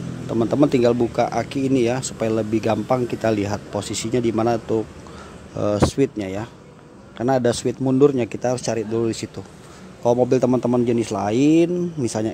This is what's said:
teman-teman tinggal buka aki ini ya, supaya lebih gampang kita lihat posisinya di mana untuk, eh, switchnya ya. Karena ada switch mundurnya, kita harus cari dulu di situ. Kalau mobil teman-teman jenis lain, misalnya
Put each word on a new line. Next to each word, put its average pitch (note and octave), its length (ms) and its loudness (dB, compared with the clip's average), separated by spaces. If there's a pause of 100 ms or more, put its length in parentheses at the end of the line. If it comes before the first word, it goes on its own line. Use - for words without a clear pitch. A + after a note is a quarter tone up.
(260)
teman-teman A#2 400 2
tinggal A#2+ 320 4
buka A#2+ 320 0
aki C3+ 400 -2
ini C3 160 2
ya, B2 160 0
supaya A2 400 -2
lebih G#2+ 240 -2
gampang A2 400 0
kita A2+ 240 -2
lihat G2+ 400 -2
posisinya A2 480 -4
di A#2 160 0
mana A2+ 240 0
untuk, A2 320 -2 (640)
eh, G#2 320 0
switchnya G#2+ 480 -2
ya. G#2+ 160 -8 (640)
Karena C3 240 0
ada A#2+ 160 2
switch B2 240 -4
mundurnya, C3 480 4
kita A#2+ 320 -4
harus - 80 -8
cari A2+ 160 -2
dulu A2+ 240 -2
di A2 80 0
situ. - 320 -10 (560)
Kalau A#2+ 240 4
mobil B2+ 160 2
teman-teman B2 400 2
jenis A#2 320 0
lain, D#3+ 800 2
misalnya A2 400 -2